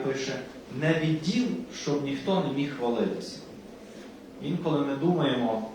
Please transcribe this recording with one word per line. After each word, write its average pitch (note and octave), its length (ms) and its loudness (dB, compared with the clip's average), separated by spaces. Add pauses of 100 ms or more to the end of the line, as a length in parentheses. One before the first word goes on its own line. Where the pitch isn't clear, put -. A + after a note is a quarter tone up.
пише, C3+ 280 0 (460)
не D#3 140 4
від D#3+ 280 4
діл, A#3 240 4 (300)
щоб C#3+ 280 0
ніхто C#3 440 2
не C3 60 0
міг C#3 240 0
хвалитися. A2 600 0 (1040)
Інколи D#3 380 0
ми C#3 160 0
думаємо, C3+ 800 2